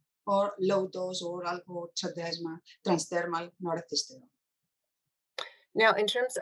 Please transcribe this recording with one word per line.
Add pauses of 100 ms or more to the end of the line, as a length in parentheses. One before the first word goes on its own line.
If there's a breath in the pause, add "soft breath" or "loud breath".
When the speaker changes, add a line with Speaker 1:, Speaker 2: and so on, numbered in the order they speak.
(280)
Speaker 1:
or
low-dose
oral
or (100)
transdermal, (280 loud breath)
transdermal (140)
norethisterone. (1400 loud breath)
Speaker 2:
Now,
in
terms